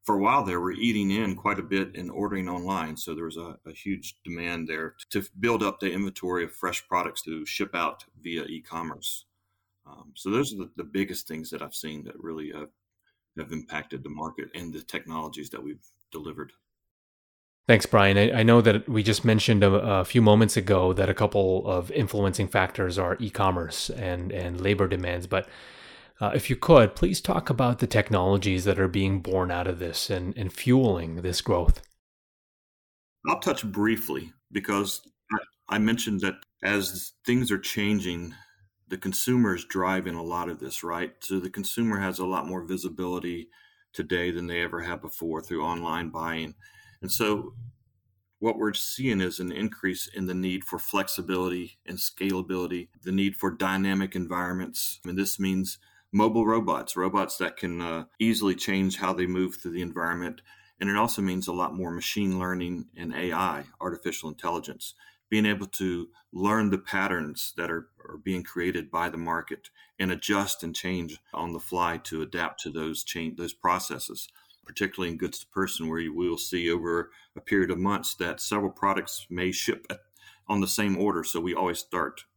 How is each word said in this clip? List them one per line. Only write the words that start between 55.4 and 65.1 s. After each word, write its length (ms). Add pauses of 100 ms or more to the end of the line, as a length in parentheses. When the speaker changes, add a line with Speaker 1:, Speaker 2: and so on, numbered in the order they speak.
Speaker 1:
mobile 300
robots, 500
robots 420
that 200
can, 240
uh, 220 (160)
easily 340
change 460
how 140
they 120
move 300
through 160
the 100
environment. 640 (360)
And 80
it 80
also 280
means 240
a 60
lot 200
more 160
machine 480
learning 480 (100)
and 200
A 180
I, 300 (180)
artificial 480
intelligence, 640 (380)